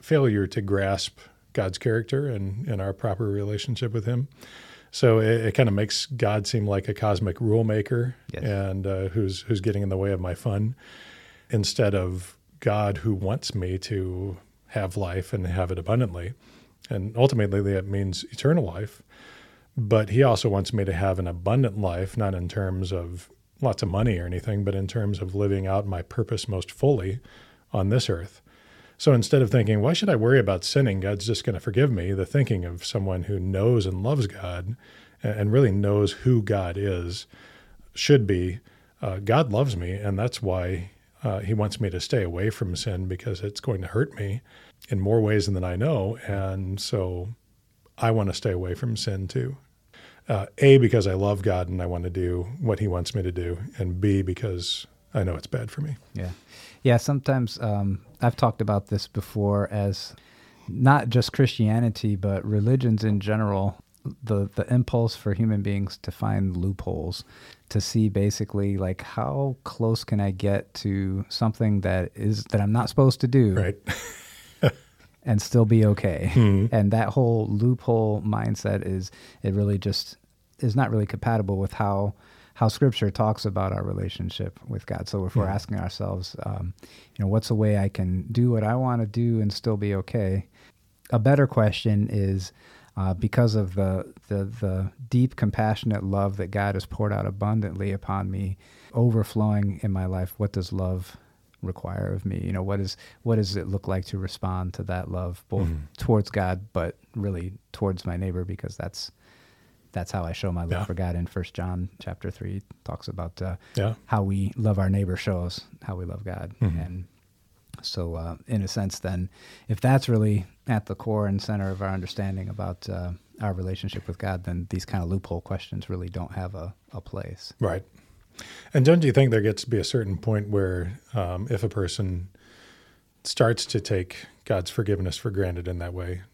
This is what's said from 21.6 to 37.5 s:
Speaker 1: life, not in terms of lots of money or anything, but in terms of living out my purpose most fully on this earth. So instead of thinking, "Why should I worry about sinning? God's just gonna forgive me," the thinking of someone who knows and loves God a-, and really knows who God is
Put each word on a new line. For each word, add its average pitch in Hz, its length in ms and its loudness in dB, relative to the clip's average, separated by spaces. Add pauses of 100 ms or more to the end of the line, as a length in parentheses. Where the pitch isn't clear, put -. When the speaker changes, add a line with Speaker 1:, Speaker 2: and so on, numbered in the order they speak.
Speaker 1:
life, 92 380 -2
not 101 180 0
in 87 120 -4
terms 92 440 -2
of 87 380 -8 (320)
lots 120 200 0
of 101 80 0
money 101 300 2
or 85 60 -4
anything, 98 380 -2
but 98 120 0
in 98 120 -2
terms 101 340 -2
of 92 140 -8
living 98 320 0
out 98 200 0
my 90 160 -4
purpose - 440 -4
most 95 240 -6
fully 117 480 0 (520)
on 98 180 2
this 117 200 2
earth. 90 320 -6 (580)
So 147 140 6
instead 131 280 6
of 113 80 4
thinking, 107 320 4
"Why 139 120 4
should 202 160 0
I 143 80 4
worry 120 220 4
about 95 260 2
sinning? 117 340 2
God's 98 260 -2
just 110 200 -2
gonna 101 160 -2
forgive 123 300 2
me," 90 200 0
the 95 140 0
thinking 117 400 0
of 87 200 -10
someone 95 380 -2
who 101 160 -4
knows 98 460 2
and 92 180 -4
loves 127 240 0
God 92 480 -8 (480)
a-, - 60 0
and 104 240 0
really 127 180 6
knows 101 400 4
who 123 320 2
God 95 340 -2
is 90 480 -4 (720)